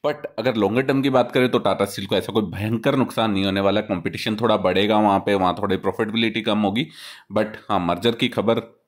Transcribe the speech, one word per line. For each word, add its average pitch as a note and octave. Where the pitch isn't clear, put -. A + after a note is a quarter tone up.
But D3
अगर A2+
लॉन्गर G#2+
टर्म C3+
की C#3
बात B2
करें B2+
तो A#2+
टाटा G2
स्टील G2
को G#2
ऐसा F#2+
कोई A2
भयंकर A2
नुकसान A2+
नहीं F#2+
होने G2
वाला। G2
कंपटीशन G2+
थोड़ा G#2+
बढ़ेगा F#2+
वहाँ G2+
पे, G2+
वहाँ F2+
थोड़ी F#2+
प्रॉफिटेबिलिटी A2
कम G#2+
होगी। G#2
But G#2+
हाँ, G#2+
मर्जर F2
की A#2+
खबर A2+